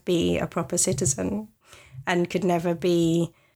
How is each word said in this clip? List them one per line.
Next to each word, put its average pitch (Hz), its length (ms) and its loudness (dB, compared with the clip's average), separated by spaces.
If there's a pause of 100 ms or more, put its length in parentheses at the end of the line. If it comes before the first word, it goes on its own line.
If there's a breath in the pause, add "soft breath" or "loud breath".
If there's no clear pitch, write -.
be 175 320 2
a - 100 -2
proper 170 300 -4
citizen 190 680 -2 (580 loud breath)
and 175 240 0
could 180 140 -2
never 175 320 2
be, 170 560 2 (240 soft breath)